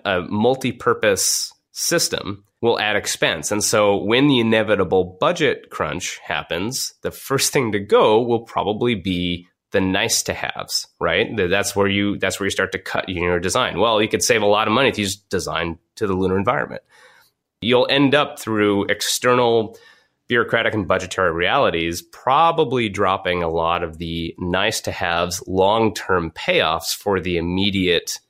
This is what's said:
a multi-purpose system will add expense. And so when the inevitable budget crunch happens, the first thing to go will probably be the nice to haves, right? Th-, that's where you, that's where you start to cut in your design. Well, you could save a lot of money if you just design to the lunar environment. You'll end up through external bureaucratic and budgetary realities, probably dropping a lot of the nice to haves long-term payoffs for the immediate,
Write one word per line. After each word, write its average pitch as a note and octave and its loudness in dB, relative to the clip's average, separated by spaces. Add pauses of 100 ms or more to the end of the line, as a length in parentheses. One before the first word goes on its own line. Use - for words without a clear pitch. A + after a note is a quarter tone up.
a F#2+ 0
multi-purpose A2+ 0 (200)
system - -4 (160)
will A2+ 2
add G#2 0
expense. G2 -2
And G#2 -2
so G#2 4
when A#2+ 4
the C3+ 4
inevitable G2 2
budget D#3 0
crunch D#2+ -6
happens, F2 -4
the F2+ -4
first - -4
thing A#2+ 0
to G#2 0
go A#2+ 4
will A#2 0
probably G#2+ -2
be F2 -4 (240)
the G2 2
nice G2 0
to F2 -4
haves, - -6 (140)
right? E2+ 0
Th-, F#2 0
that's G2+ -2
where G2+ 2
you, G2+ 0
that's F#2+ -4
where G2 -4
you F#2+ -2
start F#2+ -2
to F#2+ -4
cut - -6
in F2 -4
your F2 0
design. F#2 -2
Well, A2 2
you A2 0
could A2 0
save A2+ 2
a G#2 2
lot G#2 4
of G#2+ 2
money B2+ 4
if F#2 -4
you G#2 0
just - -8
design E2 -4 (180)
to A2 -4
the G2 0
lunar F#2 0
environment. G2 -2 (800)
You'll B2 4
end C#3 4
up C#3+ 0
through G#2 2
external A#2+ 0 (500)
bureaucratic A2+ 2
and G2 -2
budgetary F2+ 0
realities, F2 0
probably C#3+ 0
dropping F#2 0
a E2 -2
lot E2 0
of D#2+ -8
the E2 -6
nice F#2 -2
to G2 -6
haves F2 -2
long-term F#2+ 2
payoffs F2+ -2
for G2+ -2
the F2 -2
immediate, F2+ 0